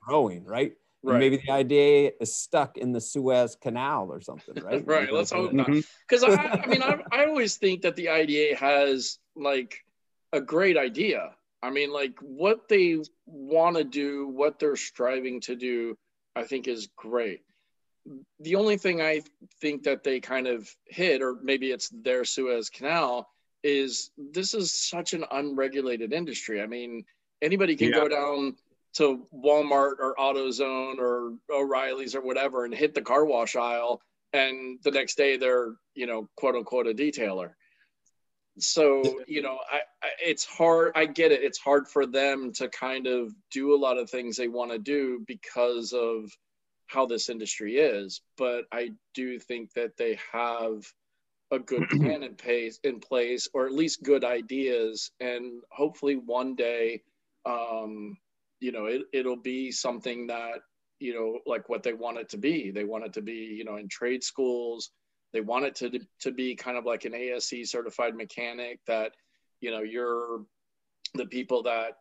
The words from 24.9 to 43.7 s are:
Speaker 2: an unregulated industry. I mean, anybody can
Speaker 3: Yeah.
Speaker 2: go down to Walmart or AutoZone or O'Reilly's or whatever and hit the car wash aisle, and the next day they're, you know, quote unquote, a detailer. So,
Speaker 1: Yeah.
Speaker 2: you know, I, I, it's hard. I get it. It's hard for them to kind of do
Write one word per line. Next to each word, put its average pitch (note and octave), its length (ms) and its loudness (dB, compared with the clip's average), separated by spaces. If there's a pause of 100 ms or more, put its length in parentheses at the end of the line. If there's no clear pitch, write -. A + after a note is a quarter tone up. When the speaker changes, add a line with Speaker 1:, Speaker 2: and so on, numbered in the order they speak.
Speaker 2:
an E3 180 -4
unregulated C3+ 800 -2
industry. C3 480 -4
I G#2 60 -4
mean, A#2+ 380 -10 (380)
anybody F3 320 2
can A#2+ 140 2
Speaker 3:
Yeah. A#2+ 80 4
Speaker 2:
go D3+ 120 4
down C#3+ 480 -2 (380)
to C3+ 400 2
Walmart C#3+ 640 4
or C3 180 0
AutoZone C3+ 840 0
or A#2+ 380 -2 (140)
O'Reilly's C3+ 640 0
or C3+ 60 -4
whatever C3 440 0
and A#2+ 80 -6
hit D3 220 2
the B2+ 80 -2
car C#3 220 4
wash A#2+ 320 2
aisle, A#2+ 460 0 (300)
and C3 520 0
the C#3+ 80 2
next C3+ 240 0
day C#3 200 4
they're, B2 380 2 (200)
you B2+ 120 -6
know, A2+ 300 -6
quote C3 180 0
unquote, A#2+ 320 0
a A2+ 80 0
detailer. A2 600 -2 (1040)
So, C3+ 600 4
Speaker 1:
Yeah. B2+ 80 -12
Speaker 2:
you D3+ 160 -4
know, C3 160 -6 (100)
I, D3 140 -2 (200)
I, D3 80 -4 (100)
it's E3 240 -2
hard. E3 500 4
I D#3+ 120 4
get D#3+ 260 6
it. C3 100 4
It's C3+ 160 0
hard C#3 300 4
for C#3 180 2
them C3+ 480 0
to B2+ 140 -4
kind C3 400 -6
of A#2+ 260 -2 (160)
do C#3 240 2